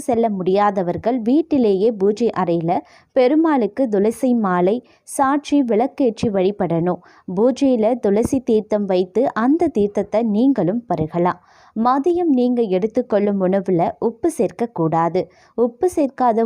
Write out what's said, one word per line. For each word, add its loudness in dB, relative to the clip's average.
செல்ல 0
முடியாதவர்கள் -2
வீட்டிலேயே 2
பூஜை 0
அறையில 0
பெருமாளுக்கு 2
துளசி 0
மாலை 2
சாற்றி 0
விளக்கேற்றி 0
வழிபடணும். 0
பூஜையில 2
துளசி 0
தீர்த்தம் 0
வைத்து 0
அந்த 2
தீர்த்தத்தை 0
நீங்களும் 0
பருகலாம். -2
மதியம் 2
நீங்க 2
எடுத்துக்கொள்ளும் 0
உணவுல 0
உப்பு -4
சேர்க்க -2
கூடாது. 0
உப்பு -2
சேர்க்காத 0